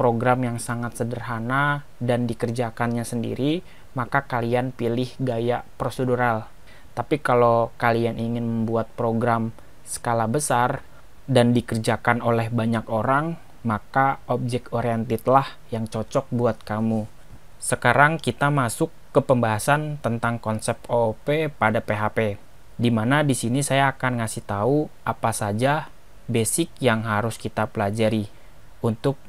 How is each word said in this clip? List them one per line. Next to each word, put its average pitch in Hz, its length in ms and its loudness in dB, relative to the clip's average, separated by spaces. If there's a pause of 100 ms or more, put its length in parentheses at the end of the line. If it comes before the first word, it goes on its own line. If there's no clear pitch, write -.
program 123 480 4
yang 117 80 -2
sangat 120 400 -4
sederhana 123 880 -2 (160)
dan 120 240 0
dikerjakannya 117 800 -2
sendiri, 120 560 -2 (320)
maka 131 320 0
kalian 123 480 0
pilih 117 480 -2
gaya 120 400 0 (160)
prosedural. 123 720 0 (480)
Tapi 147 240 -2
kalau 120 560 4
kalian 117 400 2
ingin 117 480 -2
membuat 113 320 0
program 117 560 0 (320)
skala 117 400 -2
besar 123 560 2 (480)
dan 120 240 6
dikerjakan 117 720 2
oleh 113 240 2
banyak 113 400 0
orang, 135 480 2 (320)
maka 135 480 2 (160)
object 123 400 -2
oriented 117 560 0
lah 135 160 6 (240)
yang 113 160 -4
cocok 110 480 -4
buat 117 320 2
kamu. 110 400 0 (560)
Sekarang 131 560 4
kita 143 320 0
masuk 143 400 0 (240)
ke 143 80 6
pembahasan 139 800 2
tentang 117 400 -2
konsep 110 480 -2
O 117 240 2
O - 80 -8
P 151 320 0
pada 110 320 2
P 107 80 -2
H 107 120 0 (120)
P, - 20 0 (600)
di 120 80 4
mana 120 400 4
di 131 80 4
sini 123 240 0
saya 139 320 2
akan 123 320 -2
ngasih - 240 -8
tahu 123 400 2 (160)
apa 113 320 -2
saja 123 560 0 (400)
basic 117 480 0
yang 113 240 4
harus 110 320 0
kita 110 320 -2
pelajari 107 640 0 (480)
untuk 127 480 0